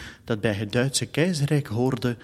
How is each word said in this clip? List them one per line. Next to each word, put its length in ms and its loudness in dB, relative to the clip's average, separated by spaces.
dat 180 -2
bij 120 2
het 180 -4
Duitse 340 0
keizerrijk 600 0
hoorde, 560 0